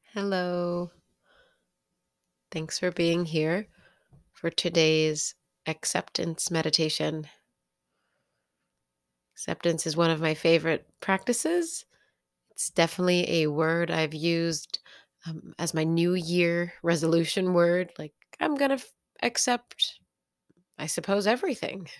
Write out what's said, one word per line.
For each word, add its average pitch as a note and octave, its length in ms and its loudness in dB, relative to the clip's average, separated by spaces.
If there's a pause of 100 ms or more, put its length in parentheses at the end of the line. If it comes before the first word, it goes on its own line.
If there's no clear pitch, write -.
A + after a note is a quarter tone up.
(120)
Hello. F3+ 760 -2 (1600)
Thanks D#3+ 300 -6
for F3+ 100 0
being E3+ 360 2
here E3 420 0 (640)
for - 180 -4
today's D#3 880 2 (320)
acceptance - 800 -4
meditation. D#3 800 0 (2000)
Acceptance E3 500 -2
is D#3 100 -2
one E3 140 4
of D#3+ 100 0
my D#3+ 140 2
favorite E3 500 2 (140)
practices. D#4+ 880 -2 (680)
It's - 200 -8
definitely F3 720 2
a D3+ 40 2
word D#3+ 460 0
I've D#3+ 200 0
used, E3 680 -2 (460)
um, D#3+ 340 -12
as D#3+ 140 -4
my D#3 100 0
New E3+ 300 4
Year E3+ 580 0 (100)
resolution E3 720 2
word. F3 420 4
Like, D3+ 180 -12 (260)
"I'm D4+ 160 -2
gonna C#4 180 2
f-, - 180 -10 (300)
accept, - 760 -2 (760)
I - 100 -8
suppose, G3 420 -2
everything." A#3 600 -2 (120)